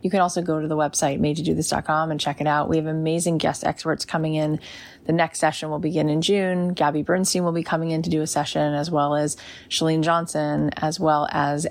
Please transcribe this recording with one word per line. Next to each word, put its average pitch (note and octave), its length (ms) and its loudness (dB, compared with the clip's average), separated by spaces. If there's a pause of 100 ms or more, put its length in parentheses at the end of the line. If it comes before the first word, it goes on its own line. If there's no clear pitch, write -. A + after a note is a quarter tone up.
You F#3 80 -2
can F#3+ 120 2
also F3+ 220 2
go D#3+ 180 0
to D3+ 80 -2
the D#3 80 0
website, D3+ 420 0
made D3+ 200 2
to D#3 40 -4
do D#3+ 120 0
this D#3+ 160 -2
dot C#3+ 140 -2
com, D#3+ 280 0
and D3+ 80 -2
check D3 200 -4
it D3 60 0
out. D3 220 2
We D#3+ 80 2
have D#3 100 0
amazing D#3+ 520 0
guest - 260 -2
experts - 400 -2
coming D#3+ 320 -2
in. D3+ 240 0 (460)
The D#3+ 60 2
next E3 280 0
session D#3 300 0
will D3+ 100 -4
begin D#3 280 0
in D#3 140 2
June. F#3 500 2
Gabby D3+ 300 2
Bernstein F#3 400 0
will F3 80 0
be E3 140 0
coming E3 260 -2
in D#3+ 120 0
to E3+ 80 -2
do D#3 120 2
a D#3 60 -4
session, D3 460 0
as D3 140 -2
well D3 280 2
as D3+ 200 0 (320)
Chalene D#3+ 360 2
Johnson, D3+ 720 0
as D#3 240 -2
well D3+ 320 2
as D3 380 0